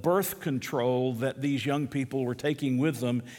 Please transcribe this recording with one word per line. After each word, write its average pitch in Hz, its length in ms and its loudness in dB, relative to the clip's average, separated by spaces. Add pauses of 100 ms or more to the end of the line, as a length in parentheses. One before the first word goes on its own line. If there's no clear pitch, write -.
birth 185 380 2
control 127 720 0
that 123 280 -2
these 139 260 0
young 143 200 0
people 135 380 -2
were 123 100 0
taking 139 440 0
with 139 200 2
them, 120 240 0 (160)